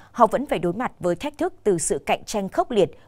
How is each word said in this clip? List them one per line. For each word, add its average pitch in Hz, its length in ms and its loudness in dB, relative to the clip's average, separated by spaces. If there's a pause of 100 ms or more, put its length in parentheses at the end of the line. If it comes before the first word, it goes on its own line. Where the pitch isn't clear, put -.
(120)
họ 233 160 6
vẫn 233 180 0
phải 220 140 -2
đối 175 140 -2
mặt 226 260 -6
với 175 160 0
thách 294 220 -8
thức 359 160 -2 (100)
từ 185 140 2
sự - 280 -2
cạnh - 200 -2
tranh 196 240 -4
khốc - 220 -2
liệt 208 200 4 (160)